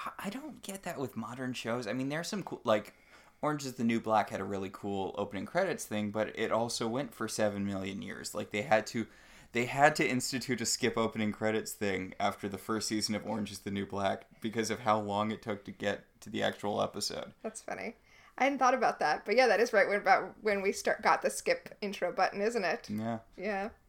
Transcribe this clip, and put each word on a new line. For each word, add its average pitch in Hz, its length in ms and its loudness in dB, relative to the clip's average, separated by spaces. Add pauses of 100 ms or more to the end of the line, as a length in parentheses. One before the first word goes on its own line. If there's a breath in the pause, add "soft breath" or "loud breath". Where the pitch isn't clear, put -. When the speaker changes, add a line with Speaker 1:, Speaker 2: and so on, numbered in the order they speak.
(200)
Speaker 1:
I 190 100 -6
don't 269 320 -10
get 196 220 -10
that 165 160 -8
with 127 180 -6
modern 123 360 -6
shows. 120 340 -4
I 104 60 -2
mean, 131 160 -2
there's 160 180 -4
some 196 160 -4
cool, - 200 -10
like, 107 300 2 (480 soft breath)
Orange 147 240 0
is 127 80 -6
the 127 100 -2
New 117 160 4
Black 107 300 4
had 110 100 -4
a 98 40 -2
really 98 280 -4
cool 98 460 -4
opening 101 300 -4
credits 170 380 -2
thing, 104 260 -2
but 107 260 -2
it 95 140 0
also 117 360 0
went 123 280 -4
for 110 120 -4
seven 101 380 0
million 98 380 -4
years. 90 320 -10
Like, - 160 -6
they 104 100 0
had 110 260 4
to, 113 200 -4 (460 soft breath)
they 120 120 2
had 143 300 6
to 156 120 4
institute 123 540 0
a 110 60 0
skip 117 320 2
opening 110 320 2
credits 110 400 0
thing 95 480 -2
after 196 280 0
the 98 120 -4
first 110 280 -2
season 107 280 0
of 95 100 -4
Orange 104 260 -4
is 98 60 -12
the 101 140 -8
New 98 160 -2
Black 98 400 -2 (120)
because 113 300 -2
of 110 120 -2
how 110 180 4
long 104 320 0
it 101 100 -6
took 101 240 -4
to 107 60 -10
get 101 320 -2 (180)
to - 80 -14
the 107 140 -2
actual 104 360 0
episode. - 600 -4
Speaker 2:
That's - 220 -10
funny. 190 320 -8 (420 soft breath)
I 247 60 2
hadn't 277 160 2
thought 262 160 6
about 180 240 2
that, 156 260 0
but 208 100 0
yeah, 254 120 8
that 196 120 6
is 240 140 2
right 196 140 8
when, 202 100 2
about 185 460 4
when 202 180 2
we 196 100 2
start, - 300 -2
got - 220 4
the - 80 2
skip - 500 -2
intro 190 300 -2
button, 185 280 0
isn't 220 240 0
it? 180 240 -2
Speaker 1:
Yeah. 110 300 -4 (180)
Speaker 2:
Yeah. 117 340 -4 (200)